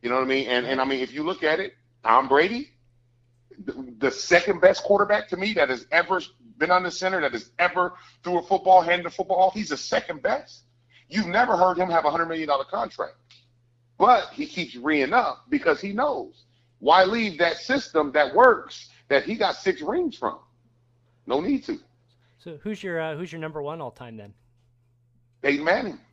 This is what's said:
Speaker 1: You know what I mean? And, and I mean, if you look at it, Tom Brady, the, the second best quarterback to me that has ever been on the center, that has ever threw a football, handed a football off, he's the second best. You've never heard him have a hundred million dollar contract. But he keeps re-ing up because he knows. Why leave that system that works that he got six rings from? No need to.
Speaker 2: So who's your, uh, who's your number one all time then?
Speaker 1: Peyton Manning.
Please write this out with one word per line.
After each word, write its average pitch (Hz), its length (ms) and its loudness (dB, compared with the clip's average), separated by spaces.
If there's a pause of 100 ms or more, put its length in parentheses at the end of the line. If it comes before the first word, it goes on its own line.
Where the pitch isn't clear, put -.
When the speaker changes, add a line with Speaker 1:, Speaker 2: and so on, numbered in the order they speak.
Speaker 1:
You 120 80 -8
know 123 80 0
what 131 80 0
I - 20 -6
mean? 135 220 -2
And, 123 180 0
and 131 140 -2
I 131 40 2
mean, 135 160 -2
if 123 120 -6
you 147 100 -8
look 170 220 -6
at 156 160 0
it, - 140 -10 (280)
Tom 120 240 4
Brady, 185 440 0 (920)
the, 127 340 -14
the 127 120 0
second 175 500 0
best 190 220 4
quarterback 202 460 0
to 185 80 -6
me 196 160 -4
that 160 160 2
has 123 240 -4
ever 175 280 0 (380)
been 160 120 0
on 180 140 4
the 180 60 -4
center, 185 300 -2
that 139 120 -2
has 117 260 -10
ever 180 360 0 (280)
threw 180 160 -2
a 165 40 -2
football, 190 400 6
handed 175 220 0
a 170 60 -6
football 185 320 0
off, 190 120 2
he's 202 160 -6
the 147 60 -4
second - 460 -4
best. - 400 -4 (460)
You've 202 180 -2
never 214 300 2
heard 180 200 4
him 180 140 0
have 165 140 2
a 147 60 2
hundred 165 160 0
million 160 220 -6
dollar 135 160 0
contract. - 520 -8 (840)
But 214 340 4
he - 140 -8
keeps 165 300 -10
re-ing 143 360 0
up 208 360 0
because 165 320 0
he 196 120 -8
knows. 233 520 -4 (340)
Why 165 260 6
leave 208 340 -2
that 170 200 0
system 160 540 -2
that 139 220 2
works - 560 4 (180)
that 139 160 2
he 208 120 -6
got 202 200 0
six 180 260 -2
rings 262 340 -4
from? - 220 -6 (880)
No 131 140 0
need 247 240 -4
to. - 140 -8 (600)
Speaker 2:
So 160 240 -18
who's 208 200 -10
your, 170 180 -6
uh, 160 160 -6
who's 170 140 -10
your 165 100 -14
number 156 220 -8
one 156 180 -10
all 127 120 -12
time 120 240 -18
then? 101 180 -20 (1080)
Speaker 1:
Peyton 143 220 0
Manning. 202 340 -2 (140)